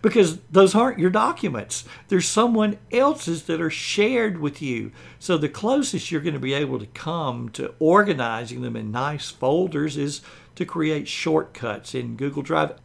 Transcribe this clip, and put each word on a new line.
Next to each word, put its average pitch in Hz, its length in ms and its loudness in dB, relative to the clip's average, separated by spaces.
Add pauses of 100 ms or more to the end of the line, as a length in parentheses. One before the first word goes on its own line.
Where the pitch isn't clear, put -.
because 190 380 4 (120)
those 190 220 8
aren't 233 260 2
your 180 120 4
documents. 214 760 -2 (220)
There's 185 200 2
someone 214 500 2 (140)
else's 240 520 0
that 165 180 -2
are 160 80 -2
shared 214 720 0
with 147 220 -4
you. 117 300 -4 (280)
So 180 180 0
the 151 100 0
closest 220 640 -2
you're 160 80 -2
gonna 151 200 -4
be 131 140 -2
able 135 260 -2
to 107 80 -10
come 127 640 -6
to - 300 -8
organizing 127 840 2
them 120 140 -6
in 110 160 -6
nice 139 380 -4
folders 151 680 0
is 147 240 -4 (340)
to 180 100 -4
create 156 420 -2
shortcuts - 840 -2
in 120 220 -6
Google 139 260 -4
Drive. 156 320 0 (120)